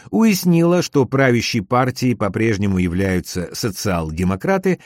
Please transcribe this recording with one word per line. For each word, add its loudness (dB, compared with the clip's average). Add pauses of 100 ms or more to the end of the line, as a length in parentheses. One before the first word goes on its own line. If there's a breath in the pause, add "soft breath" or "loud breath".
(100)
уяснила, 2
что 2
правящей 0
партией 0
по-прежнему 0
являются -2
социал-демократы -2